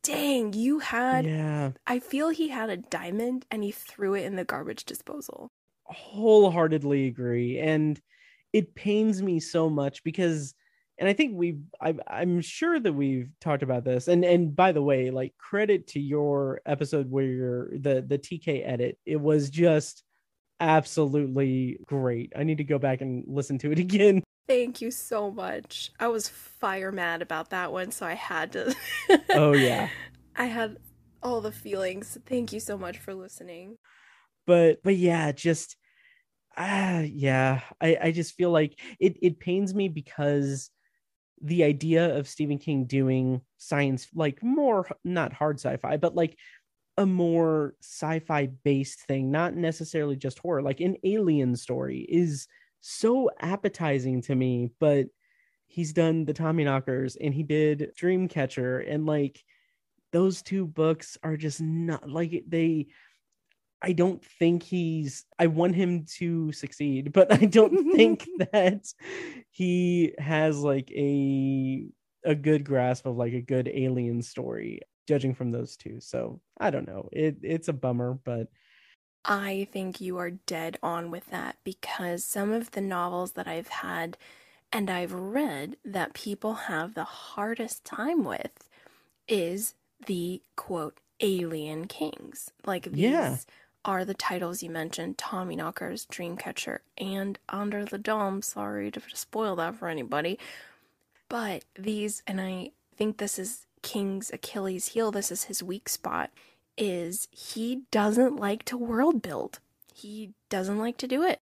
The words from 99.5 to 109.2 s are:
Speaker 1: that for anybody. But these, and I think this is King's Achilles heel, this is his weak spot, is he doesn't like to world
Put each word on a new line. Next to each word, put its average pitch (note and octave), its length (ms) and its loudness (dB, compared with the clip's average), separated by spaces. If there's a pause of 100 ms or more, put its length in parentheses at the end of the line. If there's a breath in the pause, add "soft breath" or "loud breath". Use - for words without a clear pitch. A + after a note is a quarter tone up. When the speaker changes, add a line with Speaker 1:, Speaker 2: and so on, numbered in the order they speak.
Speaker 1:
that E3+ 200 -4
for F3+ 120 -8
anybody. D3+ 500 -4 (920 loud breath)
But G#3+ 360 -6 (140)
these, G#3 480 -6
and F#3+ 140 -6
I F#3 320 -8 (240)
think G#3+ 220 -2
this G3+ 200 -6
is G3 280 -10 (160)
King's G3 500 -6
Achilles F#3+ 560 -8
heel, A3+ 220 -2
this G3 200 -4
is F#3 140 -6
his - 180 -8
weak F3+ 260 -8
spot, - 420 -4 (460 soft breath)
is F3+ 540 -4
he B3 520 -8 (100)
doesn't A3+ 440 4
like G#3 280 -4
to B3 120 -6
world A#3+ 460 2